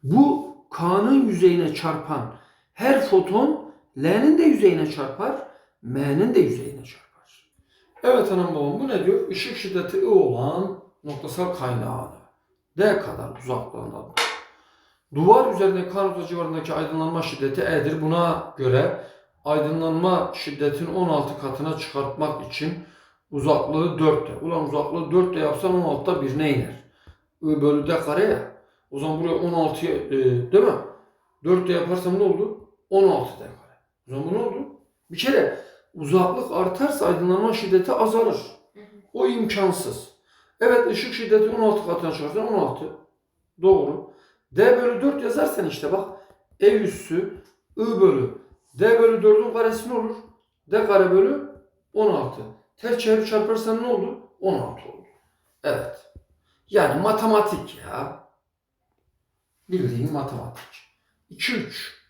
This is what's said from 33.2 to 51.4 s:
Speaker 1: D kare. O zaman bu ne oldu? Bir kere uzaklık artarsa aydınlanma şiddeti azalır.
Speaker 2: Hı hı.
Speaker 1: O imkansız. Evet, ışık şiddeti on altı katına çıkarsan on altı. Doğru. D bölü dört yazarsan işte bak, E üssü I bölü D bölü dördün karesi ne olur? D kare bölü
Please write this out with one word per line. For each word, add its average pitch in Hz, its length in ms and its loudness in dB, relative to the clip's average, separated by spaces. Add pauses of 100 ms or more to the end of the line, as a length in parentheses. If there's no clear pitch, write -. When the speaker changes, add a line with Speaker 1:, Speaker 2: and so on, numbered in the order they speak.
Speaker 1:
D - 40 -16
kare. - 360 -20 (280)
O - 20 -20
zaman 143 200 -8
bu 180 40 -2
ne 214 40 -2
oldu? 233 200 -4 (540)
Bir 165 60 -16
kere - 420 0 (340)
uzaklık 180 580 0
artarsa 185 540 -2
aydınlanma 180 480 0
şiddeti 185 380 0
azalır. 220 460 0 (360)
Speaker 2:
Hı 208 60 -20
hı. - 40 -20 (300)
Speaker 1:
O 247 140 0
imkansız. 202 880 -2 (460)
Evet, 247 280 4
ışık - 260 -4
şiddeti 214 360 2
on 226 120 -2
altı 208 260 2
katına 170 240 -4
çıkarsan 170 420 -4
on 185 60 2
altı. 139 260 -4 (760)
Doğru. 147 520 2 (380)
D 240 300 6
bölü 240 200 -2
dört 277 220 0
yazarsan 233 440 -2
işte 147 240 -6
bak, 190 180 -4 (500)
E 202 120 6
üssü 190 720 -4 (340)
I 220 240 0
bölü 143 360 4 (360)
D 226 260 4
bölü 226 240 6
dördün 214 300 6
karesi 226 360 -2
ne 254 40 -6
olur? 220 220 -4 (520)
D 208 180 0
kare 196 260 6
bölü 196 400 2 (420)